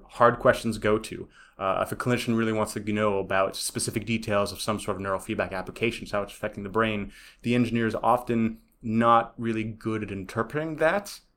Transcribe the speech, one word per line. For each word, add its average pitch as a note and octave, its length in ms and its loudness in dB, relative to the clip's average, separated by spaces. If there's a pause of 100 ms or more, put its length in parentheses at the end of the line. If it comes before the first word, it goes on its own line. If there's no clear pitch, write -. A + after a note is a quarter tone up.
hard A#2+ 300 6
questions A#2 400 2
go G#2+ 200 2
to. - 300 -10 (300)
Uh, F#2+ 240 0
if - 100 -4
a - 40 -4
clinician A#2+ 420 0
really A2 160 2
wants G#2+ 180 0
to A2 80 -6
know G#2 380 0
about F#2+ 360 0
specific - 520 -4
details G#2 440 0
of F#2+ 120 -10
some G#2 180 -2
sort G2+ 160 -4
of F#2+ 60 -8
neural G2 180 -2
feedback F#2+ 320 -4
applications, G2 600 -4
how G#2 100 0
it's G2 100 -10
affecting G#2 300 -8
the G2 80 -8
brain, G#2 420 0 (300)
the A#2 120 0
engineer A#2 320 2
is A2 100 0
often A#2 640 2 (220)
not A#2 540 4
really A2+ 260 -2
good A2 400 -4
at G2+ 80 -6
interpreting A2+ 680 -4
that E3+ 440 0 (160)